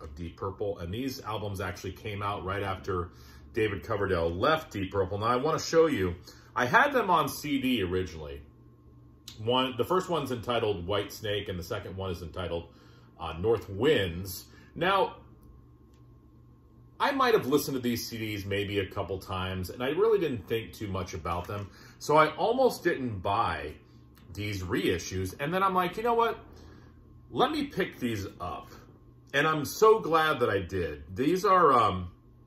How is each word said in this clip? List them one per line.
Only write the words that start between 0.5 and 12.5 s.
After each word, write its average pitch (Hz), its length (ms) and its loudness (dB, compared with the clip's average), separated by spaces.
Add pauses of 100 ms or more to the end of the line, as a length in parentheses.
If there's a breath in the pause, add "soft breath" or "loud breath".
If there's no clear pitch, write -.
And 87 160 -6
these 127 280 -6
albums 104 380 -6
actually 92 320 -6
came 101 300 -10
out 101 220 -4
right 98 180 -2
after 95 480 -4 (420 loud breath)
David 104 300 0
Coverdale 92 480 2
left 127 400 0
Deep 95 220 -4
Purple. 98 260 0
Now, 104 80 0
I 120 100 4
wanna 147 220 0
show 160 280 6
you, 92 280 0 (400 loud breath)
I 123 120 2
had 233 260 6
them 220 180 2
on 156 180 4
C 139 320 -2
D 123 220 2
originally. 82 600 -4 (960)
One, 127 380 0
the - 80 0
first 180 240 0
one's 151 220 -2
entitled 110 560 -2
Whitesnake, 101 640 -4
and 92 100 -6
the 85 60 -8
second 98 320 -8
one 95 160 -4
is 87 100 -8
entitled, 85 460 -6 (500 loud breath)